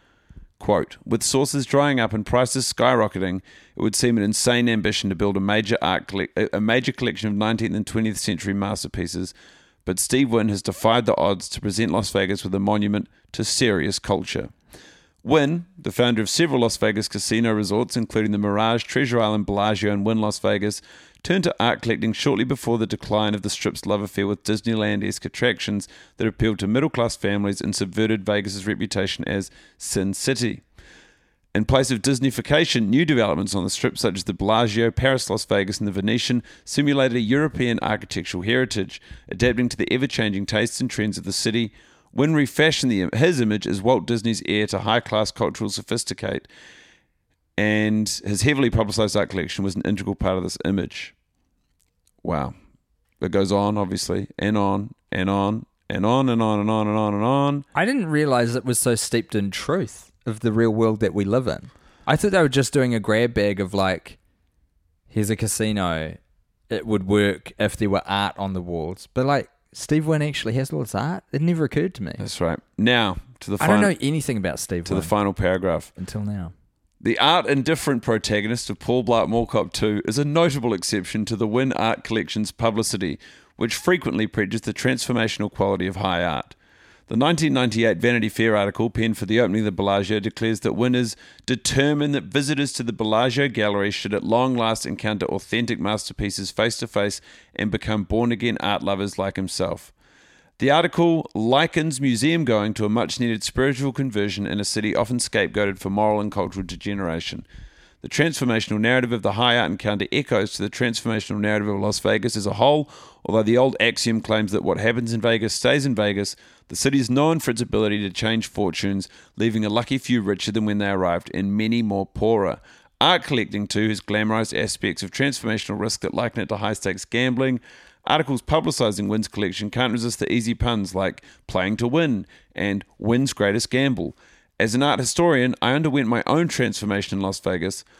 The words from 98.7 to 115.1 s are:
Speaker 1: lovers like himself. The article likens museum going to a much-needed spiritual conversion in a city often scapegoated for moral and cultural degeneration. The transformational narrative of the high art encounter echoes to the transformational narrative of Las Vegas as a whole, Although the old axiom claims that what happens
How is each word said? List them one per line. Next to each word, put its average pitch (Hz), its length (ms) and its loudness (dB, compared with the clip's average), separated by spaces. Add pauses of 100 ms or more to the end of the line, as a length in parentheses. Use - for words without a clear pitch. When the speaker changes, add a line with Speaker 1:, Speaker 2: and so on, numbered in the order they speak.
Speaker 1:
lovers 98 340 -2
like 98 200 -2
himself. - 540 -4 (680)
The 131 120 2
article 165 640 2
likens 143 640 2
museum 139 460 2
going 107 300 2
to 110 100 -2
a 104 60 2
much-needed 113 520 0
spiritual 131 520 0
conversion 104 520 -2
in 92 140 -2
a 101 40 -2
city 107 300 -2
often 120 220 0
scapegoated 101 600 0
for - 100 -6
moral 107 320 2
and 104 100 -4
cultural 92 360 -4
degeneration. 87 800 -6 (560)
The - 80 -10
transformational 123 680 0
narrative 120 320 2
of 113 100 -2
the 101 100 0
high 120 240 2
art 101 140 2
encounter 104 420 -2
echoes 117 400 0
to - 100 -8
the 104 80 -2
transformational 110 680 -2
narrative 104 280 0
of 101 120 -2
Las 104 200 -2
Vegas 107 360 0
as 101 100 -2
a 98 80 -2
whole, 139 360 2 (380)
Although 107 140 2
the 113 160 4
old 131 200 4
axiom 113 440 0
claims 107 300 0
that - 120 0
what 87 140 0
happens 113 340 -2